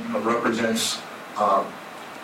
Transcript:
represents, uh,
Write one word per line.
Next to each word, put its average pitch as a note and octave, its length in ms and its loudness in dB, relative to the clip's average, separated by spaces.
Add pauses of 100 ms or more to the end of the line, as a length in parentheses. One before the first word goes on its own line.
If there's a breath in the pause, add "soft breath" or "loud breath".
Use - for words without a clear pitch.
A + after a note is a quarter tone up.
(220)
represents, A2+ 800 2 (360)
uh, G2+ 280 4 (580)